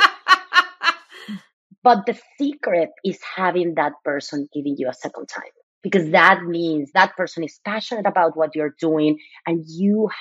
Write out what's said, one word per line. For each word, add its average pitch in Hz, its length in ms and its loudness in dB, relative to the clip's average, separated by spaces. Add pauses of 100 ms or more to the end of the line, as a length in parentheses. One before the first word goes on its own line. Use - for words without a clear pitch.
<laughs> - 40 6 (1700)
But 233 240 6
the 220 140 -2 (180)
secret 196 520 0 (160)
is 185 140 -2 (180)
having 175 380 0
that 147 180 0 (100)
person 143 500 -6
giving 143 240 -4
you 131 120 -4
a 131 40 -4
second - 340 -12
time, - 280 -14 (260)
because 175 300 0
that 180 320 6
means 165 500 -4
that 190 220 2
person 170 260 -6
is 151 220 -8
passionate 214 420 -6
about 170 300 2
what 156 180 -2
you're 151 280 -4
doing 156 360 2 (300)
and 170 180 -2
you 202 440 0 (120)